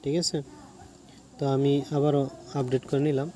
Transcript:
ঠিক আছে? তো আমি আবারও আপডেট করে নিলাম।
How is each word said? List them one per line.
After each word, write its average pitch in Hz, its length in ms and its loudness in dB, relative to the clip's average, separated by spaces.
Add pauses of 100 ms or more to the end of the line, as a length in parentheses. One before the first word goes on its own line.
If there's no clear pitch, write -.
ঠিক 143 120 -2
আছে? 160 260 -2 (960)
তো 143 80 0
আমি 139 340 4 (100)
আবারও 143 380 2 (240)
আপডেট 131 320 0
করে 139 140 0
নিলাম। 147 360 0